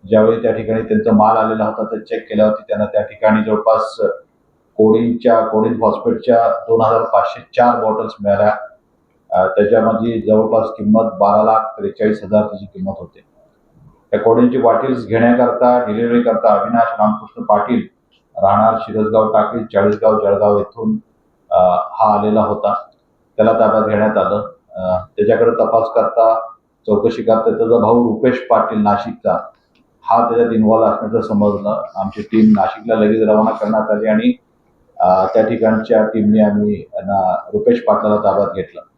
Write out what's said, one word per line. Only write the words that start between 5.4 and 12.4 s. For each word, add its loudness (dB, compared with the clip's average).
कोडीन -2
फॉस्फेटच्या 0
दोन 0
हजार 0
पाचशे -2
चार 2
बॉटल्स -4
मिळाल्या. 2
अ, 2
त्याच्यामध्ये 0
जवळपास 0
किंमत 2
बारा 2
लाख -2
त्रेचाळीस -4
हजार 0